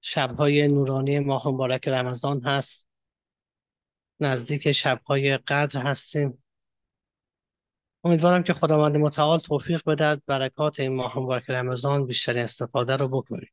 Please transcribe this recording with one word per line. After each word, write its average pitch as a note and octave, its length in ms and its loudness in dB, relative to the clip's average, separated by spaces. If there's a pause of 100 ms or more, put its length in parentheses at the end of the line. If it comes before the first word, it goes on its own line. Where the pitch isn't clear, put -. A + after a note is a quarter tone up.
شب‌های D3 680 2
نورانی C#3 500 2
ماه C#3 300 -2
مبارک C3 400 -2
رمضان B2+ 560 -2
هست، - 440 -2 (1300)
نزدیک C#3 520 0
شب‌های C#3 640 0
قدر C#3+ 440 -2
هستیم. C#3 640 -2 (1600)
امیدوارم F3 380 4
که F3+ 100 0
خداوند D3+ 440 4
متعال D3+ 420 2
توفیق D#3 480 -2
بده D#3 180 2
از D3+ 220 2
برکات C#3 540 -2
این C3 140 -2
ماه B2 240 -4
مبارک B2+ 320 -4
رمضان B2+ 560 -2
بیشترین B2 360 -2
استفاده B2 540 -2
رو C3+ 120 -2
بکنیم. C3 440 -6